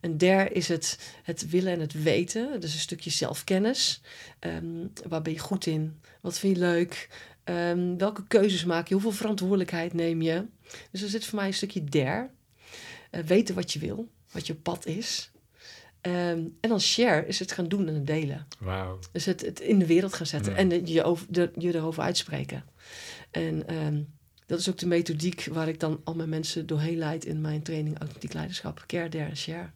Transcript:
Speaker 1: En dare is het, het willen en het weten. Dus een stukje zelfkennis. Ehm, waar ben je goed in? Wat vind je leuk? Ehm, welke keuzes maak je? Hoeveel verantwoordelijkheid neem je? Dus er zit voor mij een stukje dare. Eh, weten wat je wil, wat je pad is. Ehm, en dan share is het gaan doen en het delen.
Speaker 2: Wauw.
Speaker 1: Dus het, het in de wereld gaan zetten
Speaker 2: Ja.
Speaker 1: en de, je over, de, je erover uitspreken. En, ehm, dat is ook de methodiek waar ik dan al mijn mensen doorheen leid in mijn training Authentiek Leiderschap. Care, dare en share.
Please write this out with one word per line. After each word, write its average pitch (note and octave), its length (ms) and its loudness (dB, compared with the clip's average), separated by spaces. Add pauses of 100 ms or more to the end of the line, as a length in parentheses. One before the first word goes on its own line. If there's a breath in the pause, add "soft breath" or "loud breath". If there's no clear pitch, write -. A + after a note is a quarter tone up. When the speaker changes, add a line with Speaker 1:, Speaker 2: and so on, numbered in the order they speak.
Speaker 1:
En E3 180 -2
dare F#3+ 320 6
is F3+ 180 0
het, - 440 -2 (100)
het D#3 280 -6
willen F3+ 220 2
en F3 80 -2
het D3+ 220 -4
weten. G3 580 2
Dus D#3+ 120 -4
een D#3+ 80 -4
stukje E3 300 -6
zelfkennis. - 880 0 (380 loud breath)
Ehm, E3 260 -6 (440)
waar E3 140 -2
ben D#3+ 100 -2
je D#3 60 -6
goed - 280 -4
in? D#3 340 -2 (200 soft breath)
Wat F3 180 -6
vind G3 180 4
je F3 60 2
leuk? F3 460 2 (360 loud breath)
Ehm, F3 520 0
welke G3+ 300 -2
keuzes G3 380 6
maak E3+ 240 2
je? F#3+ 60 4
Hoeveel G3+ 180 2
verantwoordelijkheid F#3 800 0
neem E3 280 2
je? E3 220 2 (460 loud breath)
Dus F#3+ 120 -6
er G#3 60 -4
zit G#3+ 180 -2
voor G#3+ 120 -2
mij G3 80 0
een F#3+ 80 0
stukje F#3+ 300 -4
dare. D3+ 460 0 (800 loud breath)
Eh, E3+ 120 -6
weten F3+ 320 4
wat F3+ 180 -4
je D3 60 -2
wil, G#3+ 300 -6 (240)
wat - 140 -8
je E3 80 -4
pad F3 320 -4
is. - 440 -4 (720 loud breath)
Ehm, F3 380 0 (220)
en A3+ 80 2
dan A3 120 4
share A3 460 4
is - 120 -2
het F#3 140 -4
gaan F3 160 -2
doen F#3+ 200 2
en D#3 60 0
het C#3 120 0
delen. D3+ 400 -2 (120)
Speaker 2:
Wauw. F#2 400 -4 (140)
Speaker 1:
Dus - 120 -4
het, F3+ 160 0
het - 200 -6
in G#3+ 180 6
de F3+ 80 6
wereld F#3 280 6
gaan E3 120 -4
zetten D3 260 -2
Speaker 2:
Ja. F#3 60 0
Speaker 1:
en F#3+ 100 6
de, F3 240 2
je D#3+ 120 6
over, E3+ 260 2
de, F3 280 2
je F3 160 0
erover D#3+ 280 -2
uitspreken. C#3 600 -2 (680 loud breath)
En, D#3+ 380 -2
ehm, D3+ 320 -2 (460)
dat F3 120 -2
is F3+ 100 -2
ook F#3 100 -2
de F3 80 -2
methodiek E3+ 680 0
waar D#3+ 160 0
ik D#3 120 -4
dan D#3 240 0
al E3 100 -4
mijn E3 140 -4
mensen D#3+ 380 -2
doorheen D#3+ 320 0
leid D#3+ 260 -2
in D#3 160 -4
mijn D3+ 220 -2
training D#3 360 -4
Authentiek D3+ 340 -10
Leiderschap. D#3+ 540 -8
Care, E3+ 220 -4
dare D#3+ 200 -4
en C#3+ 80 -8
share. E3 400 -8